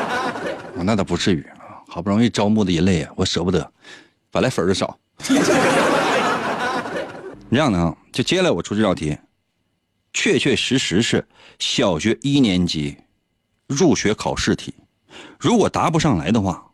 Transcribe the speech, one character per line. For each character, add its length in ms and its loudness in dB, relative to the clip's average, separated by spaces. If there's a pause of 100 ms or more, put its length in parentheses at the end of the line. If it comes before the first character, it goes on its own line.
(760)
啊， 60 -4
那 120 0
倒 80 0
不 140 -2
至 180 0
于 60 -4
啊， 440 -20
好 160 -10
不 80 -4
容 140 2
易 60 2
招 180 0
募 160 4
的 80 0
银 140 2
类 180 2
啊， 140 -12
我 80 0
舍 180 -2
不 80 0
得， 220 -2 (580)
本 100 0
来 80 2
粉 160 -2
儿 40 2
就 40 2
少。 240 -4 (100)
<laughs> 120 -20 (2250)
这 60 2
样 120 2
的 80 2
啊， 160 0 (200)
就 100 -2
接 140 0
下 40 0
来 80 2
我 140 0
出 100 -8
这 80 0
道 140 2
题， 220 -4 (960)
确 260 2
确 160 2
实 240 0
实 220 0
是 260 0 (320)
小 400 0
学 220 0
一 180 2
年 260 4
级 300 -4 (720)
入 260 4
学 200 0
考 200 -4
试 220 0
题。 180 -10 (640)
如 200 2
果 100 4
答 220 0
不 100 2
上 180 2
来 140 -2
的 100 2
话， 320 -4